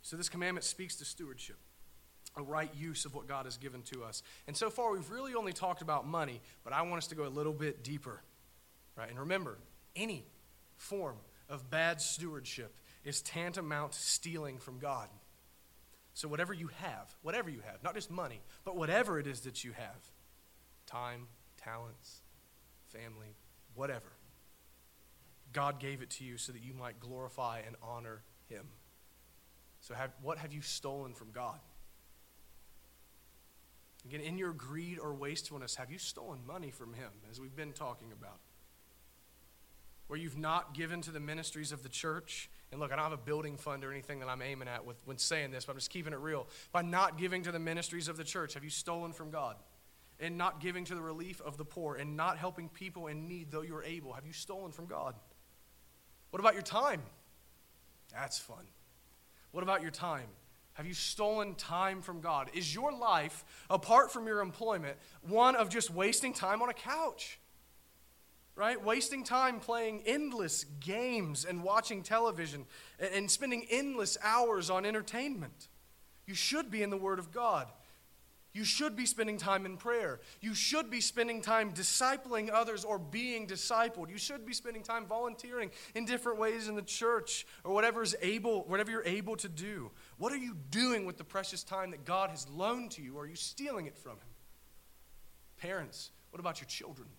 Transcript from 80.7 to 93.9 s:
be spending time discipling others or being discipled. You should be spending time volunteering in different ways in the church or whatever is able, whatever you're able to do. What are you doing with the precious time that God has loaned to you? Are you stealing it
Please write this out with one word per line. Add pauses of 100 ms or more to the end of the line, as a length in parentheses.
be
spending
time
discipling
others
or
being
discipled.
You
should
be
spending
time
volunteering (240)
in
different
ways
in
the
church (160)
or
whatever
is
able,
whatever
you're
able
to
do. (240)
What
are
you (140)
doing
with
the
precious
time
that
God
has
loaned
to
you?
Are
you
stealing
it